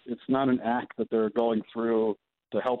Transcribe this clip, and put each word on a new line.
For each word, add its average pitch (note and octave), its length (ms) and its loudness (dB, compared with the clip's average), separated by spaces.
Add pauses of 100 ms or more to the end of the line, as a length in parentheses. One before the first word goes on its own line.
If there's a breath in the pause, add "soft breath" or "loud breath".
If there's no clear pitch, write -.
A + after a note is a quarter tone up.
it's A#2+ 240 -8
not C3+ 220 2
an B2+ 100 2
act A#2 380 -2
that A2+ 120 -2
they're A2 200 2
going A#2 320 0 (100)
through A2+ 440 0 (360)
to G#2+ 80 0
help B2 200 -2